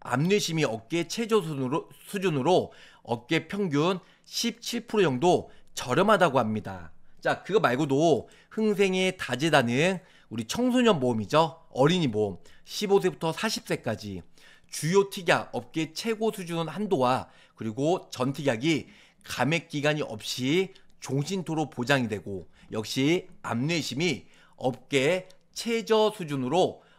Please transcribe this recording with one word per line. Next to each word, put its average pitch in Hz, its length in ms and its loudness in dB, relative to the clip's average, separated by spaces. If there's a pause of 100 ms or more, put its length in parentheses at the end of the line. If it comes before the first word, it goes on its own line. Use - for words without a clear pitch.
암내심이 160 640 2
어깨 127 440 -2
최저 220 320 0
수준으로, 143 480 -4 (180)
수준으로 160 680 0 (300)
어깨 156 460 -4
평균 180 500 0 (260)
십칠 - 640 -8
프로 214 160 2
정도 143 480 2 (240)
저렴하다고 165 640 2
합니다. 104 540 -4 (280)
자, 147 220 -2
그거 196 160 0
말고도 139 680 2 (220)
흥생의 190 640 2
다재다능, 143 840 2 (300)
우리 110 160 -6
청소년 233 560 2
보험이죠. 123 600 0 (100)
어린이 156 380 4
보험, 104 300 -2 (260)
십오 196 360 0
세부터 160 320 -2
사십 220 340 -4
세까지. 104 560 -6 (480)
주요 196 400 2
특약, 160 420 0
업계 147 400 -6
최고 220 380 -4
수준 165 380 -6
한도와 143 600 0 (280)
그리고 131 540 -2
전 127 220 -2
특약이 139 560 -2 (360)
감액 156 440 -2
기간이 151 340 -2
없이 135 720 -4 (260)
종신토로 151 680 -4
보장이 123 380 0
되고, 98 400 -8 (220)
역시 135 580 -2 (140)
암내심이 139 840 -4 (300)
업계 143 720 -2 (240)
최저 220 640 0
수준으로 143 680 0 (160)